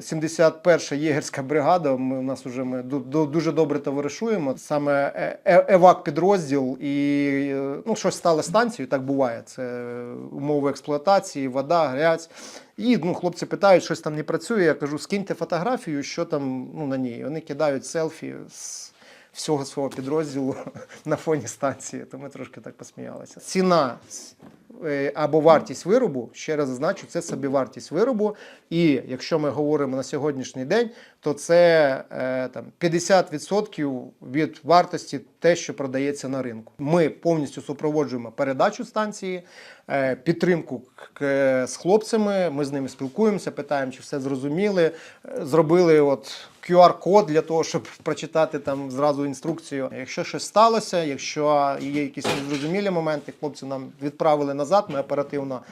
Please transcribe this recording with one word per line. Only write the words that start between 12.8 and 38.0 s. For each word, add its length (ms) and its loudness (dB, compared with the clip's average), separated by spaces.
ну, 180 0
хлопці 320 -4
питають, 380 6
щось 160 -4
там 140 -4
не 80 -4
працює, 420 0
я 100 4
кажу: 240 -6
скиньте 360 -4
фотографію, 680 -4
що 220 -4
там, 500 -4
ну, 120 -6
на 100 -2
ній. 280 -6
Вони 160 -8
кидають 460 -4
селфі 480 -6
з 420 -16
всього 320 -4
свого 240 -6
підрозділу 680 -4
<laughs> 240 -20
на 120 -2
фоні 300 -4
станції, 580 -8
то 140 -18
ми 100 -16
трошки 320 -18
так 160 -18
посміялися. 640 -16
Ціна 540 2
Е, 300 -2
або 260 0
вартість 460 4
виробу, 460 0
ще 240 -6
раз 120 0
зазначу, 380 -4
це 160 -6
собівартість 680 -4
виробу. 460 0
І 360 4
якщо 320 -4
ми 120 -2
говоримо 460 0
на 60 -4
сьогоднішній 600 -6
день, 260 0
то 120 -2
це, 800 6
е, 380 -4
там, 160 -14
п'ятдесят 540 2
відсотків 720 -4
від 320 -2
вартості 560 2
те, 180 4
що 180 -8
продається 540 -4
на 140 -4
ринку. 360 -12
Ми 300 4
повністю 540 -2
супроводжуємо 680 -2